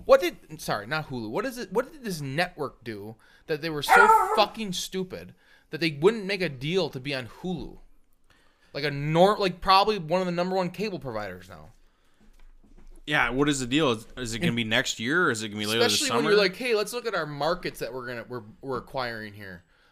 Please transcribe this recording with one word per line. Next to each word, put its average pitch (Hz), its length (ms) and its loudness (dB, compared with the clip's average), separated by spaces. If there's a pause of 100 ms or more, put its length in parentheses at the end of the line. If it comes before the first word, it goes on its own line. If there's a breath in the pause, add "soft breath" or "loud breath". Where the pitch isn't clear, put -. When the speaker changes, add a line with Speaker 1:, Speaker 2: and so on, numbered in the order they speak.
Speaker 1:
what 269 160 8
did, 190 400 -6
sorry, 107 260 -4
not 151 220 -4
Hulu. 117 200 -6
What 175 160 -2
is 254 120 -6
it, 240 160 -10
what 262 180 -2
did 277 140 -16
this 175 160 -6
network 147 640 -4
do 107 300 -10 (320 soft breath)
that 156 140 -4
they 165 80 -4
were 147 140 -4
so 427 540 6
fucking 208 340 0
stupid 180 640 -8 (380 soft breath)
that 151 100 -6
they 165 100 2
wouldn't 190 340 2
make 190 160 -2
a 170 80 -2
deal 147 400 -2
to 135 120 -10
be 143 120 -6
on 127 140 -6
Hulu? 131 520 -8 (920 soft breath)
Like 147 100 -6
a 147 80 0
nor-, 160 460 4
like, 196 240 -2
probably 202 360 6
one 170 220 0
of 185 60 0
the 180 60 -2
number 180 240 -2
one 185 140 0
cable 180 300 -6
providers 101 500 -8
now. 78 200 -18 (1400 soft breath)
Speaker 2:
Yeah, 131 220 2
what 139 180 2
is 139 100 2
the 127 60 -2
deal? 139 280 2
Is, 113 120 -6 (120)
is 117 180 -6
it 113 40 -4
gonna - 120 2
be 117 120 0
next 113 360 0
year, 151 260 0
or 147 60 2
is 110 100 -2
it 110 80 -6
gonna 104 120 -8
be 104 40 -2
later 110 140 2
this 226 140 4
Speaker 1:
Especially - 180 0
when 233 80 2
Speaker 2:
summer? - 100 2
Speaker 1:
you're 208 100 6
like, 185 160 2
"Hey, 247 200 0
let's 208 180 -2
look 233 140 -6
at 208 80 -4
our 165 100 -2
markets 151 540 -4
that 120 120 -6
we're 127 140 -8
gonna, 120 240 -8
we're, 120 140 -10 (180)
we're 131 160 -4
acquiring 117 560 -6
here." 98 300 -16 (280 soft breath)